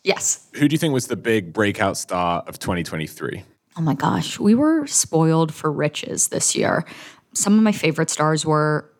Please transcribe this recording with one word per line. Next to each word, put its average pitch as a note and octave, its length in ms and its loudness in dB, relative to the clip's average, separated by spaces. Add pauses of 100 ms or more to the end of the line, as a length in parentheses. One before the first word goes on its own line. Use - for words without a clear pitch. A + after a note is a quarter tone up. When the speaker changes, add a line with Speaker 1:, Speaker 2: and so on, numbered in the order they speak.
Speaker 1:
Yes. - 420 -2 (100)
Speaker 2:
Who D3 120 4
do C#3+ 60 2
you D#3+ 40 0
think D#3+ 140 0
was B2+ 140 0
the A#2+ 100 -4
big F#2+ 380 -2
breakout G2+ 420 0
star F2 500 -2
of E2+ 120 -14
twenty F2 240 -4
twenty-three? D#2 640 -8 (340)
Speaker 1:
Oh - 20 -10
my D#3+ 140 0
gosh, - 440 -2
we A3 160 4
were D4+ 320 2
spoiled D#3+ 680 2
for D#3 180 -4
riches - 560 -2
this - 260 -2
year. - 300 0 (480)
Some G3+ 240 2
of A3 60 6
my G#3+ 100 4
favorite D#3+ 380 0
stars D#3 340 0
were D3+ 560 0